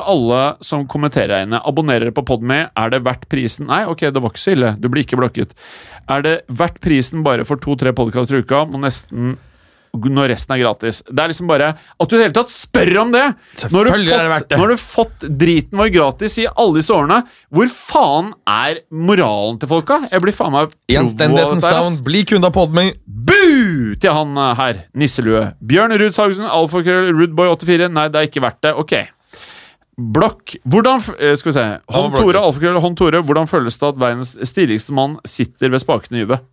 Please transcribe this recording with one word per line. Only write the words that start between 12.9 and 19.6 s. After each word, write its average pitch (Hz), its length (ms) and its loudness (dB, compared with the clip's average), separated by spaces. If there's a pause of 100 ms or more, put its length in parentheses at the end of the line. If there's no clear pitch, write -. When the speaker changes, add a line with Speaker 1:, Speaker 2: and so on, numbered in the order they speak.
Speaker 1:
om 233 140 0
det! 262 160 4 (420)
Når 196 160 4
du 254 60 4
Speaker 2:
Selvfølgelig 190 180 2
er 165 80 2
det 165 60 0
Speaker 1:
fått, 160 100 0
Speaker 2:
verdt 147 160 -4
det. 143 80 0
Speaker 1:
når 190 80 4
du 233 160 0
fått - 440 -4 (120)
driten 170 400 2
vår 208 160 2
gratis 165 480 0
i 226 80 0
alle 202 240 2
disse 160 160 0
årene, 180 300 4 (340)
hvor 233 160 4
faen 196 640 0 (100)
er 123 380 -2 (100)
moralen 123 720 0